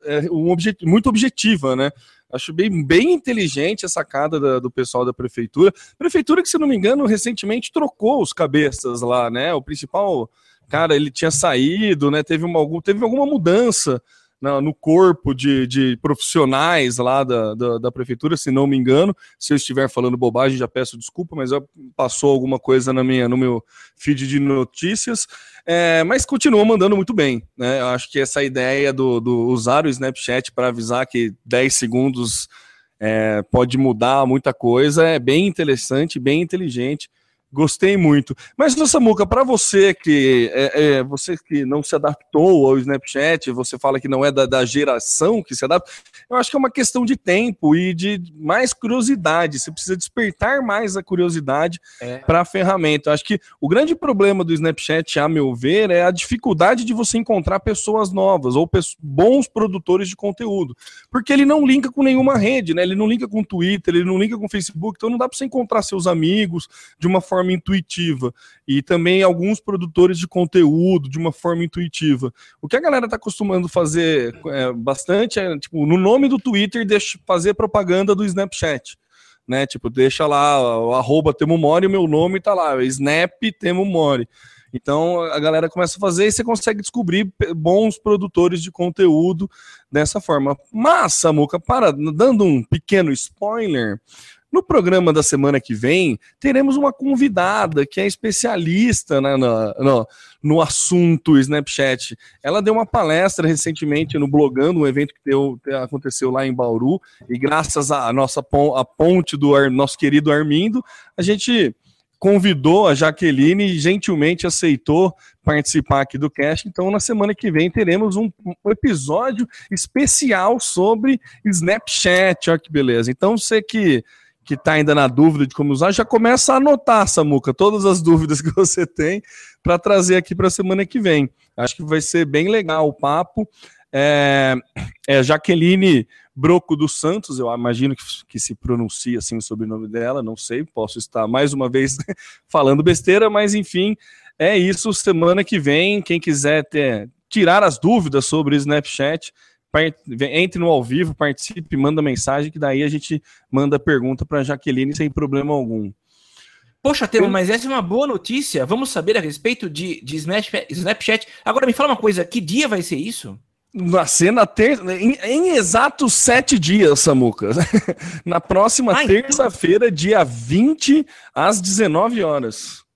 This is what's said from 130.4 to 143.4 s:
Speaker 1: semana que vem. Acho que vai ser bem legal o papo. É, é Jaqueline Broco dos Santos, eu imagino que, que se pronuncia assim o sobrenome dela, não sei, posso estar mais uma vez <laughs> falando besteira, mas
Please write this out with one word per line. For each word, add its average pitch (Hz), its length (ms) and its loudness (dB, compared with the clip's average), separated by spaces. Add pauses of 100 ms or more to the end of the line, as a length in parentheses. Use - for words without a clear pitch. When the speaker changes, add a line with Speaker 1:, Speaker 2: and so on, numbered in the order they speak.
Speaker 1:
semana 190 380 -2
que 254 140 -4
vem. 156 280 2 (280)
Acho 120 180 -4
que - 80 -14
vai 156 180 -2
ser 165 240 0
bem 151 240 0
legal 160 380 0
o 147 60 -2
papo. 175 560 -4 (440)
É, 139 640 2 (540)
é 139 140 4
Jaqueline 165 840 2 (280)
Broco 160 420 2
dos 147 240 -2
Santos, 156 400 -6
eu 117 120 -2
imagino 120 440 -2
que, - 60 -20 (260)
que - 100 -12
se - 160 -8
pronuncia 120 640 -4
assim - 180 -8
o 110 60 -8
sobrenome 110 460 -8
dela, 120 340 -6
não 110 140 -8
sei, 123 280 -8
posso 113 340 -8
estar 110 280 -6
mais 135 260 -2
uma 135 160 -4
vez 131 280 -2 (260)
<laughs> - 240 -20
falando 143 360 2
besteira, 180 480 2
mas 208 240 0